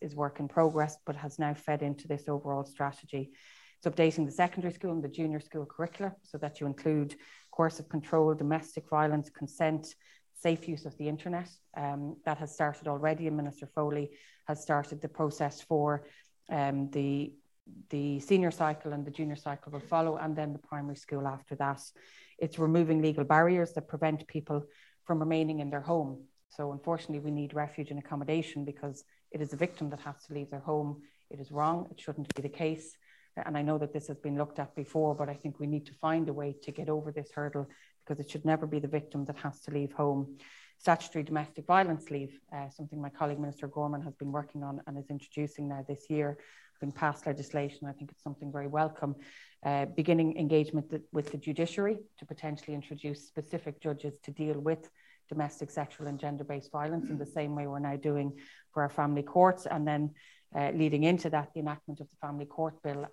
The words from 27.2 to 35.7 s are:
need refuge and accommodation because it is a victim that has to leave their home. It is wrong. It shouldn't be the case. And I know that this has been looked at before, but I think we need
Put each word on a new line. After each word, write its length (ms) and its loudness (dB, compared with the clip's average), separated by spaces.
need 220 -2
refuge 360 -4
and 100 -6
accommodation 640 -2
because 400 -8
it 100 -4
is 120 -4
a 40 -4
victim 320 -2
that 120 -8
has 260 -12
to 60 -12
leave 180 -6
their 80 -8
home. 420 -2
It 80 -12
is 120 -12
wrong. 380 0
It 100 -16
shouldn't 360 -6
be 80 -6
the 60 -2
case. 460 -4
And 140 -2
I 60 0
know 160 2
that 120 -2
this 160 -6
has 100 -6
been 200 -4
looked 220 -2
at 160 -6
before, 400 2
but 140 -2
I 40 -4
think 260 -6
we 80 -4
need 200 -2